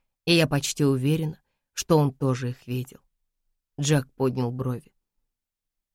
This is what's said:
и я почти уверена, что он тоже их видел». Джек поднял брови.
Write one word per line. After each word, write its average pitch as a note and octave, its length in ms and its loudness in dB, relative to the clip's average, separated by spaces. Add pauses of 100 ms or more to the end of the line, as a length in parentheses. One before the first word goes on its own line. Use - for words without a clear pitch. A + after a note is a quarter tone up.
(260)
и E3+ 80 4
я E3 120 4
почти C#3 380 -2
уверена, D3 560 0 (320)
что - 260 0
он C#3+ 140 2
тоже C3 380 -2
их - 160 -14
видел». B2 340 -10 (800)
Джек C#3+ 320 2
поднял B2+ 400 -2
брови. B2+ 400 -8 (1040)